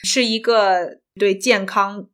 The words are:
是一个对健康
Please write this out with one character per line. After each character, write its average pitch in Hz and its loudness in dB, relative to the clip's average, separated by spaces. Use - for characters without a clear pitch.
是 262 0
一 226 -2
个 202 0
对 196 2
健 196 0
康 196 -4